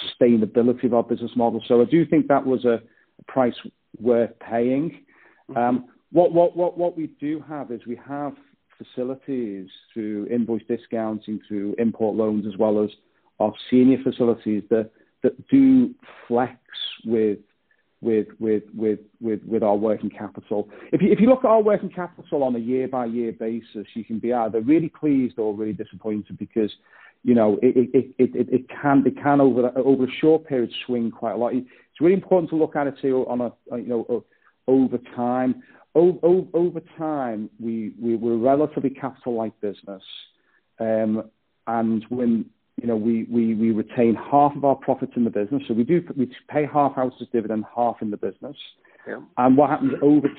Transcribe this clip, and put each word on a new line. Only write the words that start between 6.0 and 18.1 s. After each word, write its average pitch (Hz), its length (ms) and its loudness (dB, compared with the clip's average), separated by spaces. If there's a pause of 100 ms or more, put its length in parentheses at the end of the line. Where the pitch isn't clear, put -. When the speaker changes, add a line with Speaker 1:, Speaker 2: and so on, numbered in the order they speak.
Speaker 1:
what, 165 220 4
what, 170 240 2
what, 175 200 -2
what 175 200 -4
we 156 100 -6 (120)
do 147 280 -6
have 143 240 -12
is 117 140 -10
we 117 220 -10
have 143 260 -8 (440)
facilities 123 920 -8 (240)
through 104 340 -6
invoice 113 400 -2
discounting, 110 800 -6
through 104 300 -6
import 110 380 0
loans, 107 320 0
as 98 100 -10
well 107 260 2
as 104 60 -2 (500)
our 107 140 0 (160)
senior 127 340 6
facilities 113 680 0
that, 110 200 0 (340)
that - 240 -2
do 131 460 6 (340)
flex 120 300 -2 (480)
with, 110 320 0 (640)
with, 110 260 0 (120)